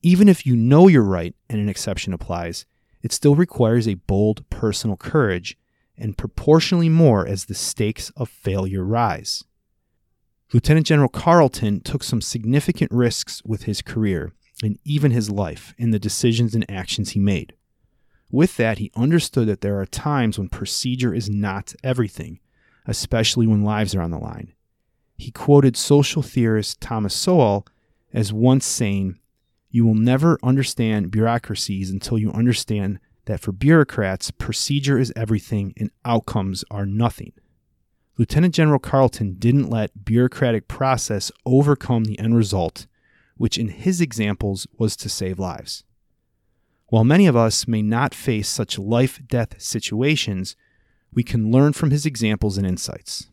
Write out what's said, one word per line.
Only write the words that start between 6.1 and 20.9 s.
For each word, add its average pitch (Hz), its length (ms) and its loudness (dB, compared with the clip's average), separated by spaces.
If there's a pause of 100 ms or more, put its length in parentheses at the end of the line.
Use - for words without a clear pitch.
proportionally 165 680 2
more 156 400 4
as 98 180 -6
the 98 100 -10
stakes - 560 -6
of - 180 -6
failure 95 540 -4
rise. 101 600 -2 (1120)
Lieutenant 151 320 4
General 147 240 4
Carlton 135 720 2
took - 220 -6
some 113 180 -4
significant 127 680 -2
risks - 520 -2
with 110 200 -6
his 104 180 -6
career 95 520 -4 (300)
and 104 220 -4
even 143 260 2
his 110 180 0
life 98 480 -6
in 117 140 -2
the 104 80 0
decisions 113 560 0
and 113 140 -2
actions 95 420 -8
he 104 80 -4
made. 98 340 0 (800)
With 156 260 0
that, 110 200 0
he 101 180 -10
understood 135 520 0
that 101 140 -4
there 101 180 -4
are 95 60 -6
times 131 520 -4
when 95 120 -6
procedure 123 640 -4